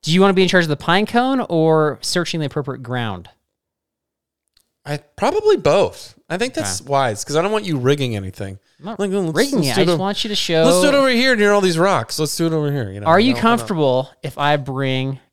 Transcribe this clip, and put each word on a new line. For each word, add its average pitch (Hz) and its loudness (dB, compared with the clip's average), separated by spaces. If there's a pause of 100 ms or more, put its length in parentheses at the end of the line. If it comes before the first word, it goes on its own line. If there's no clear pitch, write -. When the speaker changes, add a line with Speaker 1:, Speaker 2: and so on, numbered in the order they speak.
Speaker 1:
Do 156 -4
you 180 4
wanna 196 4
be 185 4
in 180 2
charge 180 4
of 151 -4
the 147 -2
pine 190 0
cone 254 0
or 160 2
searching - -4
the 151 -2
appropriate 131 -6
ground? 113 -6 (1600)
Speaker 2:
I, 147 -6
probably 392 0
both. 147 0 (120)
I 165 -6
think 247 -4
that's 202 -4
Speaker 1:
Okay. 123 -18
Speaker 2:
wise, 135 0
'cause 143 -6
I 160 2
don't 202 -2
want 214 -2
you 160 -2
rigging 127 0
anything. 98 -10 (220)
Speaker 1:
I'm 143 -20
not 214 -12
Speaker 2:
Like, 196 -2
"Oh, 196 -2
let's, 160 -2
Speaker 1:
rigging 269 0
Speaker 2:
let's 147 0
Speaker 1:
it. 113 -2
Speaker 2:
do 190 2
Speaker 1:
I - 4
just 170 2
Speaker 2:
it - -
over, 165 0
Speaker 1:
want 202 -4
you 214 -6
to 208 -4
show 160 0
Speaker 2:
let's 170 4
do 294 4
it 285 4
over 269 4
here 254 2
near 208 2
all 202 4
these 180 0
rocks. 165 0
Let's 156 -4
do 165 -2
it 160 -2
over 147 -2
here." 127 -4
You 101 -10
know, 104 -6
Speaker 1:
Are 165 6
Speaker 2:
I - 6
Speaker 1:
you 247 2
Speaker 2:
don't, - -2
I - -4
don't - - (180)
Speaker 1:
comfortable 139 0 (140)
if 139 -10
I 147 2
bring 131 -4 (140)